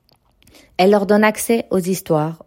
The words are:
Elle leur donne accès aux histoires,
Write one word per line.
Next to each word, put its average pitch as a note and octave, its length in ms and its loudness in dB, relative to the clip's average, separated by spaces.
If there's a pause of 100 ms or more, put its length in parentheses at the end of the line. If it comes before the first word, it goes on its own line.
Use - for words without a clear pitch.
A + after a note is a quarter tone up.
(760)
Elle F#3+ 140 4
leur G3+ 140 2
donne G#3 180 2
accès G#3+ 460 -2
aux F#3+ 100 -2
histoires, E3 680 -4